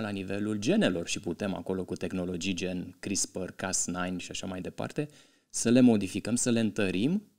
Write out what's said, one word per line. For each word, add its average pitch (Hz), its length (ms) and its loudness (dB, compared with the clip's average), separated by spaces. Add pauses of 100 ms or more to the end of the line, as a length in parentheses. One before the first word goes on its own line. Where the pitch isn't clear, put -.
la 107 80 -4
nivelul 101 480 -2
genelor 107 500 2
și - 120 -4
putem 92 360 -2
acolo 92 300 -2
cu - 100 -6
tehnologii 90 580 -2
gen 90 460 -6
crispr, 92 560 -4
Cas 92 300 -2
nine 90 320 -4
și - 140 -10
așa 92 160 -10
mai 92 140 -8
departe, - 460 -6 (420)
să - 200 0
le 123 100 10
modificăm, 110 560 4
să 123 140 0
le 117 100 2
întărim 107 640 2 (160)